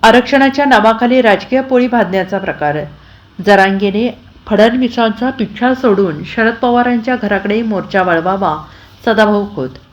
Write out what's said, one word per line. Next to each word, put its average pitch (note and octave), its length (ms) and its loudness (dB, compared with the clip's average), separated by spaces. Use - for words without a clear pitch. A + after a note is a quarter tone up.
आरक्षणाच्या C4+ 600 2
नावाखाली A#3+ 560 2
राजकीय A3+ 400 0
पोळी B3+ 260 0
भाजण्याचा F#3+ 500 -2
प्रकार. D3+ 400 -4
जरांगेने G3 720 0
फडणवीसांचा A#3 800 0
पिच्छा B3 440 -4
सोडून G3 500 0
शरद A3+ 300 -2
पवारांच्या A#3+ 640 0
घराकडे G#3 460 -2
मोर्चा G3+ 400 -2
वळवावा, F3+ 560 0
सदाभाऊ G#3 400 2
खोत. C3 140 -6